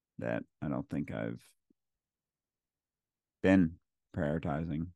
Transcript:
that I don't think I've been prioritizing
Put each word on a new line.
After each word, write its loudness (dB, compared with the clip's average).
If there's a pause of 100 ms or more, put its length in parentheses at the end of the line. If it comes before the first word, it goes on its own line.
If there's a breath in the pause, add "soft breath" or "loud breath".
(200)
that -4 (180)
I -6
don't -4
think -6
I've -6 (2000)
been 6 (420)
prioritizing -2